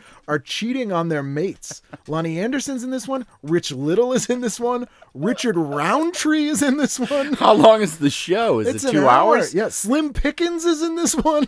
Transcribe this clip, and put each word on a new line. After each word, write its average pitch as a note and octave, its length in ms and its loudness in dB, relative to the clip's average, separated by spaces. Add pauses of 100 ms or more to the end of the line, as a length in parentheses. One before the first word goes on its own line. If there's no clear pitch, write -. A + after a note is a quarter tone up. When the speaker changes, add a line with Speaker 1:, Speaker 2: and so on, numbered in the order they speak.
(280)
Speaker 1:
are D3 120 -2
cheating A#3 520 -6
on E3 160 -2
their D3+ 160 -2
mates. D3+ 580 -8 (280)
Lonnie D#3+ 280 -4
Anderson's B3+ 460 -4
in B3+ 80 -8
this C4 160 -6
one. C4+ 180 -6 (160)
Rich D#3+ 300 -2
Little E3+ 400 0
is A#3 180 0
in B3 120 -2
this A#3 180 -4
one. A#3+ 300 -4 (240)
Richard G3+ 420 -2
Roundtree C#4 920 0
is D4 140 0
in C#4 140 2
this C#4+ 240 -2
one. C#4 340 -2
Speaker 2:
How A3+ 200 4
long A3 280 8
is E3 180 -2
the C#3+ 100 2
show? F3+ 500 0
Is A2 80 0
Speaker 1:
It's A3+ 160 -4
Speaker 2:
it C#4 60 -2
Speaker 1:
an A3+ 60 0
Speaker 2:
two C#3+ 120 4
Speaker 1:
hour. F3 300 6
Speaker 2:
hours? F#3 160 -2
Speaker 1:
Yeah, G3 160 0
Slim C#4+ 420 -2
Pickens E4 540 -2
is D#4+ 180 2
in E4 120 -4
this E4+ 200 0
one. D4 320 0